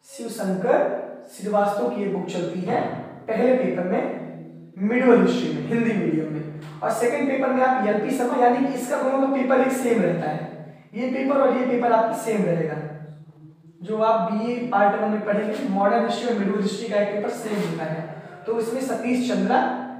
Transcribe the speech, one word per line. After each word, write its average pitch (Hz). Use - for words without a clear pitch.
शिवशंकर -
श्रीवास्तव 202
की 208
ये 196
बुक 185
चलती 175
है 233
पहले 240
पेपर 180
में 226
मिडिवल 214
हिस्ट्री -
में, -
हिंदी 233
मीडियम 156
में, -
और 226
सेकंड 240
पेपर 262
में 254
आप 254
एलपी 214
शर्मा, 254
यानी 247
कि -
इसका -
दोनों 269
का 269
पेपर 262
एक 262
सेम 226
रहता 165
है, 160
ये 247
पेपर 269
और 247
ये 254
पेपर 240
आपका 226
सेम 208
रहेगा। 160
जो 220
आप 220
बीए 233
पार्ट 208
वन 214
में 208
पढ़ेंगे, 208
मॉडर्न 202
हिस्ट्री 240
और 208
मिडिवल 202
हिस्ट्री 226
का 208
एक 202
पेपर 208
सेम 190
होता 160
है, -
तो 226
इसमें 240
सतीश 240
चंद्रा 202